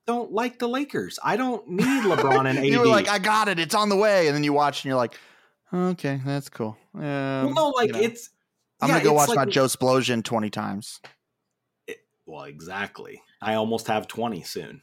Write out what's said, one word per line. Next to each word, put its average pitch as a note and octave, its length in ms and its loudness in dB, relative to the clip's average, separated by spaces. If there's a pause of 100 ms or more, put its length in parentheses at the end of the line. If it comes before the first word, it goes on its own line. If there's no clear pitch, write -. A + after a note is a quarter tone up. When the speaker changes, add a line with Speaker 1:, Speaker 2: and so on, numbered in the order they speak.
Speaker 1:
don't A#3+ 240 -2
like A#3+ 280 -2
the A#3+ 100 -2
Lakers. B3+ 560 -4
I F3 140 0
don't B3+ 300 -4
need F#3 160 0
LeBron D3 680 2
and C3+ 80 0
Speaker 2:
<laughs> C3 80 -2
You - 140 4
were A#3+ 40 6
Speaker 1:
A A#3 40 8
D. - 20 6
Speaker 2:
like, G3+ 180 4
"I G#3 100 2
got G#3+ 300 2
it. F3+ 100 0
It's E3 160 -2
on G#3 140 2
the G3 80 2
way." G3 300 4
And D3 100 2
then D3 80 0
you D3 80 2
watch C#3+ 320 0
and C#3+ 60 -6
you're C3 60 0
like, B2 220 -2 (540)
"Okay, F3 520 -2
that's C#3 260 -6
cool." A2 260 -6 (180)
Um, - 80 -12
Speaker 1:
Well, C#3 520 -2
no, D#4 160 2
like, B3 180 2
Speaker 2:
you - 60 -6
know, - 60 0
Speaker 1:
it's, A#3 300 -4 (500)
Speaker 2:
I'm C#3 80 2
Speaker 1:
yeah, F3+ 80 4
Speaker 2:
gonna D3 80 2
go D#3 80 6
Speaker 1:
it's D3 40 4
Speaker 2:
watch D3+ 200 6
Speaker 1:
like C3+ 100 2
Speaker 2:
my C3+ 60 -2
Joe C3+ 140 4
Splosion B2+ 580 0
twenty A2 260 -2
times. G2+ 500 -8 (840)
Speaker 1:
It, - 120 -14 (260)
well, D2+ 200 -16
exactly. D#2+ 800 -12 (200)
I A2 120 -2
almost A2 340 -2
have G#2+ 200 -2
twenty A2 340 -6
soon, - 400 -12